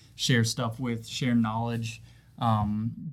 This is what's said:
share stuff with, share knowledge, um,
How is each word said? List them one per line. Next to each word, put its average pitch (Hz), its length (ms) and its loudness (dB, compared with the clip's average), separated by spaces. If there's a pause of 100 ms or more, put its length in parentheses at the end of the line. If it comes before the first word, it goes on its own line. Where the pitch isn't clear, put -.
(160)
share 120 280 4
stuff 117 360 -2
with, 117 260 -4
share 123 300 0
knowledge, 113 680 0 (380)
um, 107 520 2 (220)